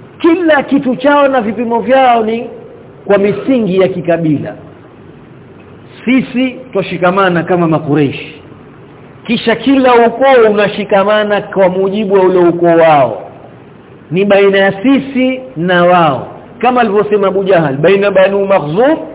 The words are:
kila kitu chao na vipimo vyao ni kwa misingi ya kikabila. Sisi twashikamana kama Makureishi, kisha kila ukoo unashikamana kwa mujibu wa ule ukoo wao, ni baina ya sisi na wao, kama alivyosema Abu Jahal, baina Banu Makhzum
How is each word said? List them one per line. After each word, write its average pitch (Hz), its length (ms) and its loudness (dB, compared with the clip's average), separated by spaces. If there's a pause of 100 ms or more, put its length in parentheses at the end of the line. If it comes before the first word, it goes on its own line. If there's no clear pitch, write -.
(200)
kila 320 440 2
kitu 269 320 -2
chao 285 320 2
na 269 140 -2
vipimo 226 380 -4
vyao 240 440 2
ni 226 260 -6 (560)
kwa 202 120 2
misingi 202 640 -2
ya 180 60 2
kikabila. 156 680 -4 (1500)
Sisi 247 500 -2 (180)
twashikamana 180 680 0
kama 175 240 0
Makureishi, 147 720 -2 (840)
kisha 226 280 -2
kila 254 380 2 (140)
ukoo 247 440 2
unashikamana 208 880 0
kwa 190 280 0
mujibu 190 440 -2
wa 196 100 4
ule 185 160 2
ukoo 170 260 2 (120)
wao, 147 440 2 (880)
ni 185 140 0
baina 196 320 4
ya 196 260 0
sisi 254 580 0 (160)
na 175 280 2
wao, 160 420 2 (320)
kama 247 220 0
alivyosema 208 460 0
Abu 190 160 -2
Jahal, 165 340 0
baina 196 340 2
Banu 196 340 2
Makhzum 196 520 0 (180)